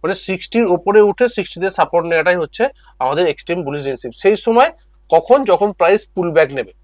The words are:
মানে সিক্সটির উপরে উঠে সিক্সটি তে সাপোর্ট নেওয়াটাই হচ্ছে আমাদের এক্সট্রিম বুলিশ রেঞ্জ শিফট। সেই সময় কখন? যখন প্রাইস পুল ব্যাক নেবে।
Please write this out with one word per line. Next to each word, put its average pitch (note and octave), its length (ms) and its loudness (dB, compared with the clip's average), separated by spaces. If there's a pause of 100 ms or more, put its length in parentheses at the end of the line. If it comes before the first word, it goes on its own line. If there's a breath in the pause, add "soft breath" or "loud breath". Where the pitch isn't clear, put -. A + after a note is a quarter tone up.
মানে F3 140 -2 (100)
সিক্সটির G3+ 400 -2 (100)
উপরে G3+ 240 2 (100)
উঠে B3 160 0 (100)
সিক্সটি F3+ 280 -8
তে F#3+ 60 -2 (100)
সাপোর্ট E3 320 0
নেওয়াটাই E3+ 320 0
হচ্ছে A3 200 -4 (400 soft breath)
আমাদের D3 300 0
এক্সট্রিম F3 340 -6
বুলিশ D3 200 -8
রেঞ্জ C3 140 -6
শিফট। A#2+ 220 -12
সেই G3+ 220 2
সময় A#3+ 240 4 (440)
কখন? E3 240 4 (140)
যখন G3+ 180 2 (100)
প্রাইস F#3+ 220 2 (140)
পুল F3+ 120 -2 (100)
ব্যাক D#3 200 0
নেবে। G2 140 -8 (120)